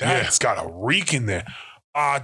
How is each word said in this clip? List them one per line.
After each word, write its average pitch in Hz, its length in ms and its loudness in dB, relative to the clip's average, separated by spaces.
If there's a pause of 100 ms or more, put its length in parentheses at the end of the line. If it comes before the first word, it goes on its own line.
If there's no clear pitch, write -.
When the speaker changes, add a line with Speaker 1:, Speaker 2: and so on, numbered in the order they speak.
Speaker 1:
Yeah. - 220 2
Speaker 2:
That's - 160 2
got 101 240 0
a 82 80 -8
reek 135 440 0
in 123 120 0
there. 92 180 0 (500)
Uh, 139 300 2